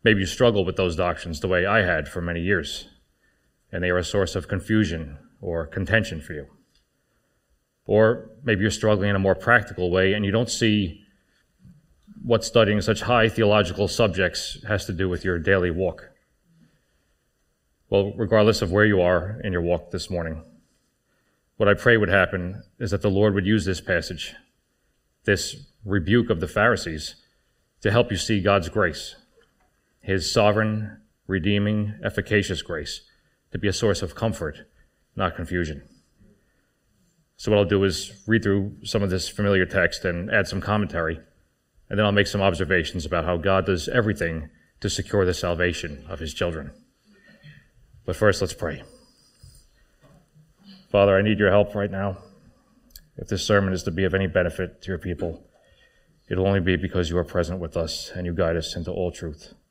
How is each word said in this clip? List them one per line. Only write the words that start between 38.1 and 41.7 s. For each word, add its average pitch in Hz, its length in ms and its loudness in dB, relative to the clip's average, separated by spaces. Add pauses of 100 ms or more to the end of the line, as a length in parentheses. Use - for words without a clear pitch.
read 113 160 2
through 101 420 -2
some 101 180 -2
of 98 60 0
this 90 220 -4
familiar 98 340 2
text 90 400 0
and 87 260 -4
add 104 160 0
some 92 140 -6
commentary, 85 600 -2 (680)